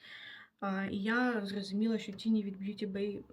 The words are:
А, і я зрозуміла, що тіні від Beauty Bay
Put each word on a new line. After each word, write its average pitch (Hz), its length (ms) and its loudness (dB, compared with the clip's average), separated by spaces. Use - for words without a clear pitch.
А, 196 240 0
і 196 120 -2
я 220 500 2
зрозуміла, 202 520 2
що 202 140 -8
тіні 220 300 4
від 196 200 -4
Beauty 202 300 -2
Bay 202 300 -2